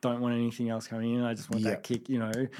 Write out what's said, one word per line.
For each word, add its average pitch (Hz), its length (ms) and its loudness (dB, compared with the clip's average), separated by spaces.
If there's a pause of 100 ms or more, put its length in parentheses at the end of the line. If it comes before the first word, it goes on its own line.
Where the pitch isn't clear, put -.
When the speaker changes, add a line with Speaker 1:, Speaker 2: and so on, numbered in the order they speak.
Speaker 1:
don't 120 200 2
want 120 120 2
anything 117 360 0
else 113 180 -2
coming 117 280 0
in. 123 80 2
I 117 100 2
just 98 160 -6
want 110 120 0
Speaker 2:
Yep. 107 120 2
Speaker 1:
that 95 100 -4
kick, - 240 -2
you 131 120 2
know, 110 120 0 (280)